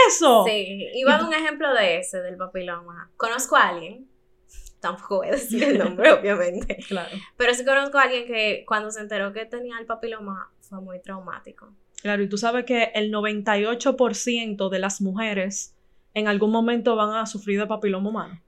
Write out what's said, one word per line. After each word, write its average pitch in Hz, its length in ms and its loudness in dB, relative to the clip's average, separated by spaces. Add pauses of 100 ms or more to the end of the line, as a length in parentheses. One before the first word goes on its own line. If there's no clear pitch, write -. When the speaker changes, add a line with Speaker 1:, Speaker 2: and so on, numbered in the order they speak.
Speaker 1:
eso?". 240 380 8
Speaker 2:
Sí, 196 480 -4
iba 262 180 4
a 302 40 8
Speaker 1:
Y - 40 4
Speaker 2:
dar 320 80 -2
un 320 40 -4
ejemplo 302 400 0
de 185 260 2
ese, 180 240 -8
del 180 140 -10
papiloma. 180 800 -10
Conozco 240 400 -2
a 214 120 6
alguien, 180 400 -10 (720)
tampoco 180 380 -6
voy - 100 -4
a 190 40 -2
decir 240 300 -4
el 277 160 4
nombre, 190 340 4
<laughs> - 0 -
obviamente. 190 680 0 (100)
Speaker 1:
Claro. 185 280 -6 (200)
Speaker 2:
Pero 247 180 2
sí 247 100 -4
conozco 277 340 2
a 269 40 8
alguien 247 240 0
que 220 400 -2
cuando 214 240 -2
se 214 100 -12
enteró 202 320 -4
que 220 140 -8
tenía 240 320 -10
el 226 80 -14
papiloma 220 640 -10 (100)
fue 190 200 -16
muy 185 200 -14
traumático. 190 720 -16 (300)
Speaker 1:
Claro, 202 200 0
y 196 60 0
tú 202 80 -4
sabes 233 280 0
que 240 300 2
el 214 180 -2
noventa 208 460 0
y 208 60 0
ocho 240 320 0
por 226 200 2
ciento 220 540 -4
de 185 100 -2
las 196 200 -4
mujeres 196 720 -4 (460)
en 214 120 0
algún 208 240 2
momento 233 420 2
van 214 220 0
a 220 100 -2
sufrir 202 320 -4
de 208 80 -2
papiloma 202 420 -2
humano. 190 400 -8